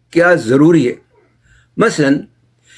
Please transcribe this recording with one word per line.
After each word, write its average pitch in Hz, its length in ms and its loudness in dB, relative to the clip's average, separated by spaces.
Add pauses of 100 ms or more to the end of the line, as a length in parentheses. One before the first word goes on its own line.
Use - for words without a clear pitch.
(100)
کیا 175 240 0
ضروری 139 540 0
ہے؟ 113 60 -8 (800)
مثلاً، 156 420 -2 (600)